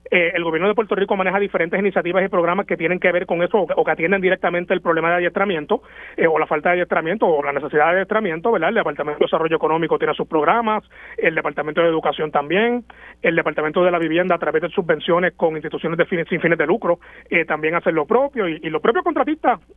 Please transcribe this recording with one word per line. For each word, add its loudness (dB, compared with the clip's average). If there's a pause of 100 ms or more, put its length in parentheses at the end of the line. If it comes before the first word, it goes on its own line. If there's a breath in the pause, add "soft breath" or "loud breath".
(120)
Eh, 2
el -2
gobierno 0
de 2
Puerto -2
Rico 0
maneja 0
diferentes -2
iniciativas 0
y -2
programas 0
que -2
tienen -2
que 2
ver 0
con -2
eso 0
o 2
que, -2
o 2
que 0
atienden 0
directamente 0
el -2
problema 0
de 2
adiestramiento, -2 (360 loud breath)
eh, 2
o 2
la 2
falta 0
de 4
adiestramiento 0
o 2
la -2
necesidad 2
de 4
adiestramiento, 0
¿verdad? 2
El -2
Departamento -2
de 4
Desarrollo 0
Económico 0
tiene 0
sus -6
programas, 0 (340 loud breath)
el 0
Departamento -2
de 4
Educación 0
también, 0 (380 loud breath)
el 0
Departamento 0
de 4
la 0
Vivienda 2
a -2
través 0
de -4
subvenciones 0
con 0
instituciones -6
de 2
fines, -4
sin -2
fines 2
de 0
lucro, 0 (300 loud breath)
eh, 0
también -2
hacen 0
lo 0
propio 0
y, -6
y -6
los -4
propios 2
contratistas, 0 (160)